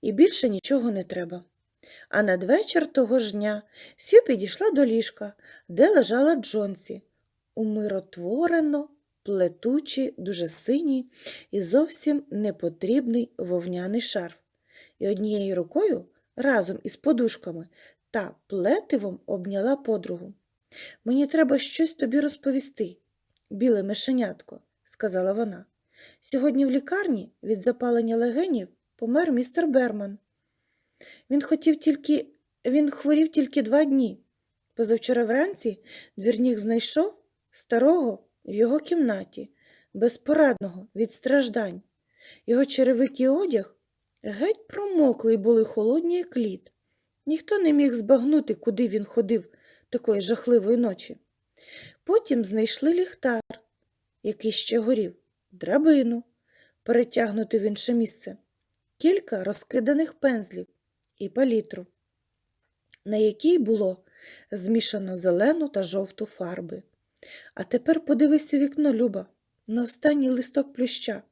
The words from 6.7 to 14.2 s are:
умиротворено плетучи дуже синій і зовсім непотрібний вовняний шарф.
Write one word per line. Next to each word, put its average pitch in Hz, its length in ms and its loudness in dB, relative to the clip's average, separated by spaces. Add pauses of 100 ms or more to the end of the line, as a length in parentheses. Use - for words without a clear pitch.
умиротворено 220 1300 -2 (380)
плетучи 226 920 -2
дуже 180 300 -6
синій 262 640 -2 (400)
і 202 100 -4
зовсім 285 680 0
непотрібний 214 1080 -2
вовняний 180 640 -4
шарф. 175 340 -6 (640)